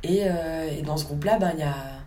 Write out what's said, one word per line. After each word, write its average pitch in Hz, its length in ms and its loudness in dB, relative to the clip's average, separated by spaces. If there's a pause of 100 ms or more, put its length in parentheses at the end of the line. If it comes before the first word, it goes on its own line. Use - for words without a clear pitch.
et, 190 240 4
euh, 160 440 0
et 147 120 -4
dans 151 160 -2
ce 151 60 -2
groupe-là, 165 340 2
ben, 180 160 2
il 160 60 -4
y - 20 0
a, 143 120 0 (320)